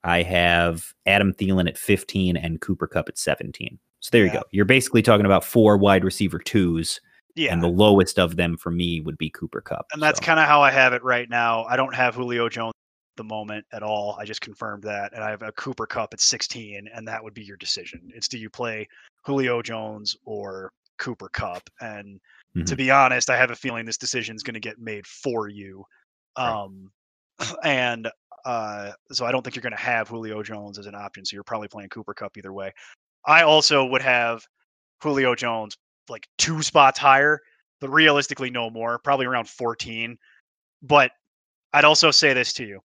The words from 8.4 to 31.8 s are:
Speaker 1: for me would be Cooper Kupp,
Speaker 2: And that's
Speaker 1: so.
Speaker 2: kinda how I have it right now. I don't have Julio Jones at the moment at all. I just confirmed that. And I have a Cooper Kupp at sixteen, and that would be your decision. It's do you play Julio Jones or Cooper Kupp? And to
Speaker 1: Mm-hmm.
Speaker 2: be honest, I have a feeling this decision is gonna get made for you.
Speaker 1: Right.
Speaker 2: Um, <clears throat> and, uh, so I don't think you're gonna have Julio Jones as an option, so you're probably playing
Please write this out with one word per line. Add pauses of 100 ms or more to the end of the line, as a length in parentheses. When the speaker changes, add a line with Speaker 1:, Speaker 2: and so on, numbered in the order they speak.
Speaker 1:
for
me
would
be
Cooper
Kupp,
Speaker 2:
And
that's
Speaker 1:
so.
Speaker 2:
kinda
how
I
have
it
right
now.
I
don't
have
Julio
Jones (400)
at
the
moment
at
all.
I
just
confirmed
that.
And
I
have
a
Cooper
Kupp
at
sixteen,
and
that
would
be
your
decision.
It's
do
you
play (380)
Julio
Jones
or (260)
Cooper
Kupp? (120)
And (340)
to
Speaker 1:
Mm-hmm.
Speaker 2:
be
honest,
I
have
a
feeling
this
decision
is
gonna
get
made
for
you. (540)
Speaker 1:
Right.
Speaker 2:
Um, (480)
<clears throat>
and, (380)
uh, (200)
so
I
don't
think
you're
gonna
have
Julio
Jones
as
an
option,
so
you're
probably
playing